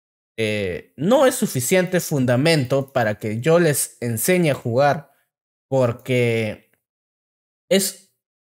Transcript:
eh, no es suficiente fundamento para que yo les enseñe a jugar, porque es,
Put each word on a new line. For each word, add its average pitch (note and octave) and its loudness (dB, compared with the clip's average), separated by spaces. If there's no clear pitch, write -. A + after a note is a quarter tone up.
eh, G#2 -4
no A#3+ 2
es B3+ 2
suficiente F3+ 0
fundamento C3+ 0
para A2 0
que A2 -6
yo D#3+ 4
les D#3 0
enseñe D3+ 0
a C3+ 2
jugar, C#3 0
porque A#2+ -2
es, - -2